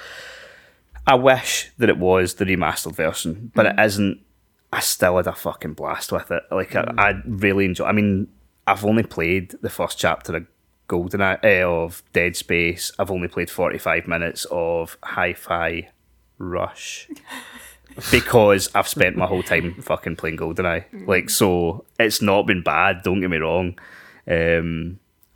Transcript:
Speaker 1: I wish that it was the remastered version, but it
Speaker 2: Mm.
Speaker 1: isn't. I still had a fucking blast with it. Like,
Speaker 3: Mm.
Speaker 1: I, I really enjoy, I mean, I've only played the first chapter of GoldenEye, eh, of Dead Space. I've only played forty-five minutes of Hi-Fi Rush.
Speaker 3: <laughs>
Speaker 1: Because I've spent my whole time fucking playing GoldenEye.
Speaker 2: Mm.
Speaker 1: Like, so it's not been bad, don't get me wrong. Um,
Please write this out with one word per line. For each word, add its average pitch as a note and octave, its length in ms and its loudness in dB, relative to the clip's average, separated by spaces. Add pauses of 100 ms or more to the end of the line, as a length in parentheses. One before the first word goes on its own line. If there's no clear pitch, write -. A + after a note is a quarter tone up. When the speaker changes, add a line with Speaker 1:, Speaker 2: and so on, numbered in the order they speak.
(1080)
Speaker 1:
I C3+ 100 8
wish B2+ 600 4
that A2+ 100 4
it - 100 4
was F#2 360 4
the G2+ 100 -2
remastered E2+ 500 0
version, E2+ 600 -4
but A2 120 4
it G2+ 100 0
Speaker 2:
Mm. G#2 80 4
Speaker 1:
isn't. G2+ 360 0 (520)
I - 80 -4
still - 360 2
had F2+ 100 2
a E2 80 -4
fucking - 400 -8
blast D2+ 380 -8
with E2 180 -4
it. E2+ 220 -4
Like, F#2 180 -2
Speaker 3:
Mm. - 280 -2
Speaker 1:
I, G2+ 120 6
I F#2+ 160 -4
really G2 380 2
enjoy, F2+ 220 -2
I G2 60 0
mean, G#2 360 2 (380)
I've G2+ 180 2
only A2 180 4
played F2+ 480 -2 (100)
the - 80 -6
first - 300 -4
chapter - 380 -2
of E2 100 -8 (420)
GoldenEye, F#2 560 0
eh, F#2+ 180 6
of E2+ 400 -2 (120)
Dead F2 200 2
Space. E2+ 640 -2
I've G2 120 -2
only F2+ 180 -4
played E2+ 220 -6
forty-five E2 580 -2
minutes E2 420 -4
of E2+ 520 -2
Hi-Fi E2+ 880 -4 (480)
Rush. - 760 -8
Speaker 3:
<laughs> - 40 -18 (920)
Speaker 1:
Because G#2 640 4
I've G2 140 0
spent F2+ 280 0
my F#2 100 0
whole F#2 180 -2
time F2 360 -2
fucking E2 360 -4
playing D#2+ 220 -8
GoldenEye. E2 540 -4
Speaker 2:
Mm. G3 140 -16
Speaker 1:
Like, F2+ 240 0
so F2+ 540 2 (160)
it's G#2+ 200 2
not G2+ 240 4
been F#2 160 2
bad, F2+ 440 0
don't F#2+ 160 2
get F2+ 100 0
me E2 60 0
wrong. F2 420 -2 (500)
Um, E2 720 0 (380)